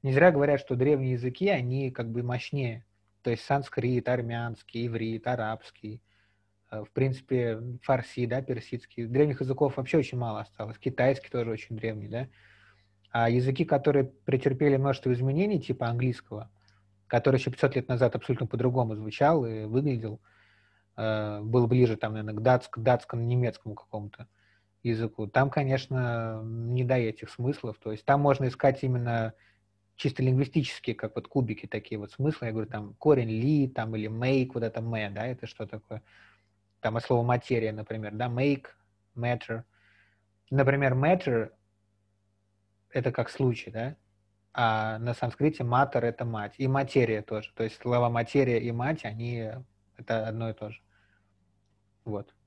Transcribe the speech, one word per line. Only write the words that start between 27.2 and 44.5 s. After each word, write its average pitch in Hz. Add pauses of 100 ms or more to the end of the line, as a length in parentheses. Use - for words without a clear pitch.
смыслов. 123
То 107
есть -
там 143
можно 135
искать 135
именно 120 (640)
чисто -
лингвистические, 131
как -
вот 113
кубики, 117
такие 107
вот 101
смыслы. 139
Я 110
говорю, 110
там 104
корень 131
ли, 131
там, 110
или 107
make, 127
вот 117
это 113
мэ, 113
да, 107
это 120
что -
такое? 110 (800)
Там 113
от 113
слова 120
материя, 120
например, 107
да, 120
make, 135 (500)
matter. 117 (880)
Например, 139
matter — 135 (1400)
это 127
как 120
случай, 120
да? 120 (580)